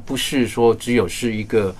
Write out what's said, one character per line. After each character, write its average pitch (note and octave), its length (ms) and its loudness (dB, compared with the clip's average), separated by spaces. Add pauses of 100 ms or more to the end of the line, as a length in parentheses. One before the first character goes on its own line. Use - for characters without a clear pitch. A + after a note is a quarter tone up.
不 C3+ 120 -4
是 B2 300 0
说 A#2 280 4
只 A#2+ 180 -4
有 G#2+ 140 2
是 A2 260 -4
一 G#2+ 100 -4
个， G2 360 0